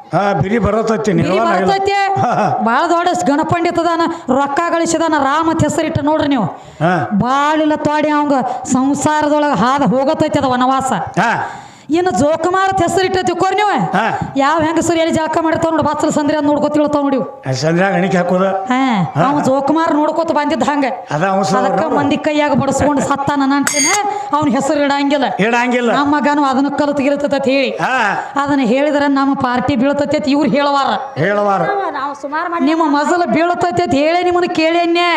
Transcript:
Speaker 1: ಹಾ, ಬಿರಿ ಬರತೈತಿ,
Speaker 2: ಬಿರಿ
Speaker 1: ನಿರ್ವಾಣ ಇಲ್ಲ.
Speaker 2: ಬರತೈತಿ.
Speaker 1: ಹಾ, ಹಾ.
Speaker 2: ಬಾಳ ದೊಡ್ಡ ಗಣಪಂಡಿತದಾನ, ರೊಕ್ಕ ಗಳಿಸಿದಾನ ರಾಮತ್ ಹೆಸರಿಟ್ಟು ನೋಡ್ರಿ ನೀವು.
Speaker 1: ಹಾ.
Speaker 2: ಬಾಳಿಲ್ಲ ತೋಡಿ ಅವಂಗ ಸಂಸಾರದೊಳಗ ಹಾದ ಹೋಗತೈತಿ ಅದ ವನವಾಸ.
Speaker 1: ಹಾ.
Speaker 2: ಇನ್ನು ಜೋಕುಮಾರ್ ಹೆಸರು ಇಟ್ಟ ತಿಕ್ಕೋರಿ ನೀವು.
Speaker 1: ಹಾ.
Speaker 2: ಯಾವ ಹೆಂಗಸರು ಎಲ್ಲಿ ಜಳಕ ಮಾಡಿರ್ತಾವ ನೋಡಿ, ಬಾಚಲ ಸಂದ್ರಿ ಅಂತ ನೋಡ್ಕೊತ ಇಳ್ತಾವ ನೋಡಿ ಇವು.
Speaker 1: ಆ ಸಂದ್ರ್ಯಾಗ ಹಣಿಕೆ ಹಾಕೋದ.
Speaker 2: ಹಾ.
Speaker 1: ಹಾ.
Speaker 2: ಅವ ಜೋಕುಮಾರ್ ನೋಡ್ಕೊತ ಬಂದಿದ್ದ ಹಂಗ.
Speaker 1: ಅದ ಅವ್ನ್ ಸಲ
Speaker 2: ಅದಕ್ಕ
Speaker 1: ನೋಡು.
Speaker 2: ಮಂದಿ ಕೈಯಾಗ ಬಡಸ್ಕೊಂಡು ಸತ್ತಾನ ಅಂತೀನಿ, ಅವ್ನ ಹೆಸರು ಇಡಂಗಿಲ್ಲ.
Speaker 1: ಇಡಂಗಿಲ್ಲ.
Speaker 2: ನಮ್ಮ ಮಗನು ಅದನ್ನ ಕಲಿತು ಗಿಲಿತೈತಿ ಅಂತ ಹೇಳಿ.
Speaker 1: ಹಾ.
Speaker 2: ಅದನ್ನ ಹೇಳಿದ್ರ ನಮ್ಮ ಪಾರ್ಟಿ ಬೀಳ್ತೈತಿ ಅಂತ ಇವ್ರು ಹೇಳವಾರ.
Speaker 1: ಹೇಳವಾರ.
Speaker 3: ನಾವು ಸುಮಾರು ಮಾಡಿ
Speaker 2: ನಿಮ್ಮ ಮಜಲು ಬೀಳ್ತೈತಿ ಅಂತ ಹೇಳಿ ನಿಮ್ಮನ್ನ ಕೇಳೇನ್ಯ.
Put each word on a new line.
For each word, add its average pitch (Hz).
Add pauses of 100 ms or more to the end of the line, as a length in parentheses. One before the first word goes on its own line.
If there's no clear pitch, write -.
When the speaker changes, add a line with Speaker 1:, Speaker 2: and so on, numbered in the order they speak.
(120)
Speaker 1:
ಹಾ, 196
ಬಿರಿ 196
ಬರತೈತಿ, 214
Speaker 2:
ಬಿರಿ 165
Speaker 1:
ನಿರ್ವಾಣ 208
ಇಲ್ಲ. -
Speaker 2:
ಬರತೈತಿ. 392
Speaker 1:
ಹಾ, 240
ಹಾ. 190
Speaker 2:
ಬಾಳ 269
ದೊಡ್ಡ 349 (160)
ಗಣಪಂಡಿತದಾನ, 339 (280)
ರೊಕ್ಕ 277
ಗಳಿಸಿದಾನ 330
ರಾಮತ್ 311
ಹೆಸರಿಟ್ಟು 302
ನೋಡ್ರಿ 302
ನೀವು. 254
Speaker 1:
ಹಾ. -
Speaker 2:
ಬಾಳಿಲ್ಲ 285
ತೋಡಿ 302
ಅವಂಗ 294 (320)
ಸಂಸಾರದೊಳಗ 294
ಹಾದ 254
ಹೋಗತೈತಿ 294
ಅದ 277
ವನವಾಸ. 254
Speaker 1:
ಹಾ. - (300)
Speaker 2:
ಇನ್ನು 359
ಜೋಕುಮಾರ್ 359
ಹೆಸರು 349
ಇಟ್ಟ 370
ತಿಕ್ಕೋರಿ 370
ನೀವು. 415
Speaker 1:
ಹಾ. 208
Speaker 2:
ಯಾವ 285
ಹೆಂಗಸರು 330
ಎಲ್ಲಿ 330
ಜಳಕ 311
ಮಾಡಿರ್ತಾವ 320
ನೋಡಿ, 311
ಬಾಚಲ 294
ಸಂದ್ರಿ 302
ಅಂತ 294
ನೋಡ್ಕೊತ 294
ಇಳ್ತಾವ 294
ನೋಡಿ 277
ಇವು. -
Speaker 1:
ಆ 131
ಸಂದ್ರ್ಯಾಗ 170
ಹಣಿಕೆ 185
ಹಾಕೋದ. 185
Speaker 2:
ಹಾ. 196
Speaker 1:
ಹಾ. 175
Speaker 2:
ಅವ 294
ಜೋಕುಮಾರ್ 285
ನೋಡ್ಕೊತ 320
ಬಂದಿದ್ದ 294
ಹಂಗ. 285 (260)
Speaker 1:
ಅದ 151
ಅವ್ನ್ 196
ಸಲ 185
Speaker 2:
ಅದಕ್ಕ 262
Speaker 1:
ನೋಡು. 285
Speaker 2:
ಮಂದಿ 285
ಕೈಯಾಗ 294
ಬಡಸ್ಕೊಂಡು 269
ಸತ್ತಾನ 277
ಅಂತೀನಿ, 294 (440)
ಅವ್ನ 294
ಹೆಸರು 269
ಇಡಂಗಿಲ್ಲ. 277 (160)
Speaker 1:
ಇಡಂಗಿಲ್ಲ. 240
Speaker 2:
ನಮ್ಮ 285
ಮಗನು 285
ಅದನ್ನ 269
ಕಲಿತು 285
ಗಿಲಿತೈತಿ 285
ಅಂತ 269
ಹೇಳಿ. 262
Speaker 1:
ಹಾ. 196 (160)
Speaker 2:
ಅದನ್ನ 285
ಹೇಳಿದ್ರ 277
ನಮ್ಮ 277
ಪಾರ್ಟಿ 254
ಬೀಳ್ತೈತಿ 285
ಅಂತ 294
ಇವ್ರು 285
ಹೇಳವಾರ. 269
Speaker 1:
ಹೇಳವಾರ. 202 (300)
Speaker 3:
ನಾವು 285
ಸುಮಾರು 302
ಮಾಡಿ 339
Speaker 2:
ನಿಮ್ಮ 320
ಮಜಲು 302
ಬೀಳ್ತೈತಿ 349
ಅಂತ 349
ಹೇಳಿ 330
ನಿಮ್ಮನ್ನ 349
ಕೇಳೇನ್ಯ. 339 (160)